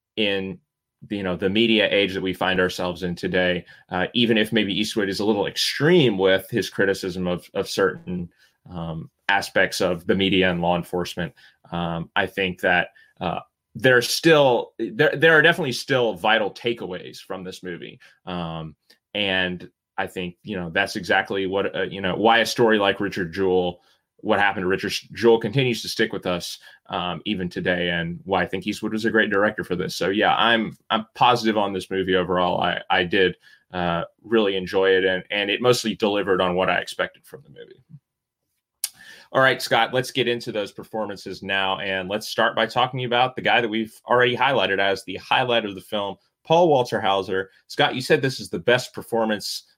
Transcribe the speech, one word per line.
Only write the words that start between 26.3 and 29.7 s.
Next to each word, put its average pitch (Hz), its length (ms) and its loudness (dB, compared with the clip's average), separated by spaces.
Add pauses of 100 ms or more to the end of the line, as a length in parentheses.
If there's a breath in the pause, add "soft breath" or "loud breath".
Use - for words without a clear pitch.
um, 87 380 -6
even 92 240 -4
today, 87 420 -2
and 85 340 -4
why 92 180 0
I 85 40 -2
think 95 200 -8
Eastwood 104 260 -6
was 107 120 -4
a 107 80 0
great 107 180 2
director 101 320 0
for 90 140 -4